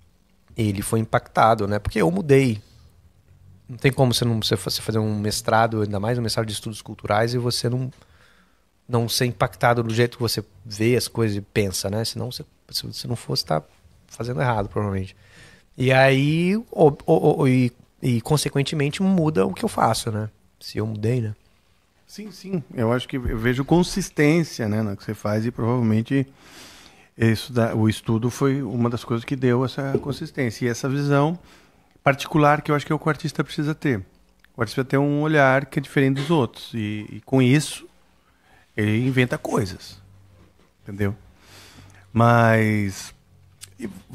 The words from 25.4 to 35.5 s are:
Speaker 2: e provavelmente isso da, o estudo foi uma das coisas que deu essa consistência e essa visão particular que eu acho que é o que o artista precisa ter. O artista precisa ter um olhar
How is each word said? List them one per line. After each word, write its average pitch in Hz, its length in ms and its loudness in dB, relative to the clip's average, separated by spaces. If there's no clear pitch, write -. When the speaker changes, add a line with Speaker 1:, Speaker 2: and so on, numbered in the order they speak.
Speaker 2:
e 123 60 -4
provavelmente 120 760 0
isso 113 340 2
da, 113 240 0
o 110 140 4
estudo 113 400 -2
foi 139 340 0
uma 120 260 -2
das 120 140 -6
coisas 117 220 -4
que 143 100 -6
deu 127 300 2
essa 135 360 -4
consistência 135 640 -6
e 120 40 0
essa 120 180 -4
visão 143 500 2
particular 147 600 2
que 156 100 -2
eu 147 40 2
acho 143 100 -2
que - 80 -2
é - 20 -2
o 147 40 -2
que - 60 -8
o 160 40 -2
artista 151 340 -4
precisa 151 320 -4
ter. 135 220 -2
O 123 60 -4
artista 117 220 -2
precisa - 20 -6
ter 135 120 0
um 147 240 2
olhar 139 440 4